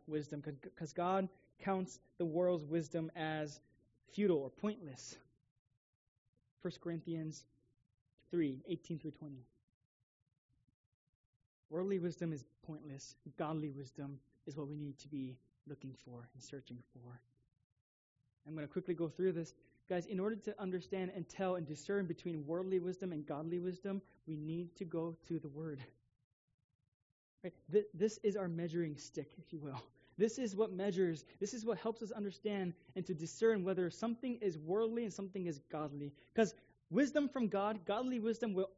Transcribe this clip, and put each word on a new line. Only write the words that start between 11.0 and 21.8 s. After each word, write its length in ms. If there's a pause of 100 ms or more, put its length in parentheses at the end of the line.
Worldly 300
wisdom 320
is 120 (180)
pointless. 520 (220)
Godly 340
wisdom 480 (280)
is 100
what 120
we 80
need 220
to 100
be 280 (320)
looking 260 (100)
for 300
and 80
searching 400 (100)
for. 280 (1300)
I'm 80
gonna 120
quickly 280
go 140
through 240
this. 220 (340)
Guys, 180
in 140
order 160
to 240
understand 540
and 140
tell 280
and 100
discern 400